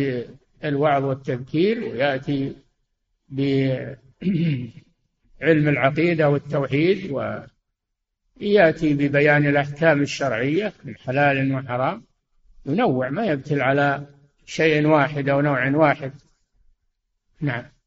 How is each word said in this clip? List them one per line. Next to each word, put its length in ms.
بالوعظ 420
والتذكير، 800
ويأتي 720
بعلم 680
<clears throat> 320
العقيدة 560
والتوحيد، 800
ويأتي 540
ببيان 520
الأحكام 560
الشرعية 720
من 120
حلال 580
وحرام، 480
ينوع، 420
ما 180
يبتل 340
على 460
شيء 400
واحد 420
أو 120
نوع 300
واحد. 420
نعم. 240